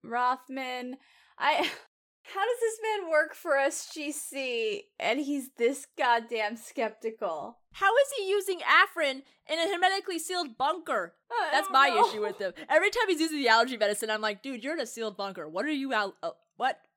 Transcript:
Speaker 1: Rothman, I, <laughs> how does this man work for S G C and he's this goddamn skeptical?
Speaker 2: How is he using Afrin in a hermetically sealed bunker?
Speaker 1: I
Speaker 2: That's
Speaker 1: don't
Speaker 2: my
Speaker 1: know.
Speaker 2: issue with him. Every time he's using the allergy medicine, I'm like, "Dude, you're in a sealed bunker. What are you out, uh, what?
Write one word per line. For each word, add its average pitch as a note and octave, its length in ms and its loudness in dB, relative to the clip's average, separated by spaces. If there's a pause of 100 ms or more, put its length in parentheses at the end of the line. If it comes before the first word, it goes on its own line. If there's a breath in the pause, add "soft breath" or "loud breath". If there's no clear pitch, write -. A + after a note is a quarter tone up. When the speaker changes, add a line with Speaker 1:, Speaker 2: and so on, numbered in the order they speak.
Speaker 1:
Rothman, B3+ 920 -4 (400 soft breath)
I, D4+ 200 2
<laughs> - 640 -6
how G4 220 -2
does A#4+ 140 0
this A4+ 220 0
man G#4 300 -2
work D#4 240 2
for D4+ 220 0
S C#4 360 0
G D4+ 180 -6
C A#3+ 720 -4 (160)
and B3 200 0
he's C#4 380 -4
this C4 300 0 (100)
goddamn A#3 600 0
skeptical? A3 1000 -6 (140)
Speaker 2:
How G4 240 2
is C#5 100 6 (100)
he G4 120 -4
using G4 300 0
Afrin D4 640 2 (260 soft breath)
in D#4 100 -2
a E4 140 0
hermetically F#4 460 0
sealed E4 380 -6
bunker? C4 580 -2 (160)
Speaker 1:
I G#4+ 200 -2
Speaker 2:
That's C#4+ 160 2
Speaker 1:
don't C4 60 -4
Speaker 2:
my C4+ 160 6
Speaker 1:
know. G#4+ 180 4
Speaker 2:
issue - 140 -4
with G4+ 180 -4
him. - 140 -6 (160)
Every F4 200 6
time A4 180 2
he's F4 120 2
using D#4 200 0
the B3+ 100 2
allergy A#3 280 6
medicine, G#3 320 0
I'm G#3+ 120 -2
like, G#3 200 -2
"Dude, B3+ 220 -8
you're C#4 100 -4
in E4 60 -4
a B3+ 60 -4
sealed A3 320 -8
bunker. F#3 320 -8
What F3 160 -4
are D4+ 60 -2
you C4+ 220 -2
out, G#3 300 -2
uh, E3 80 -6 (260)
what? B3 220 -2 (180)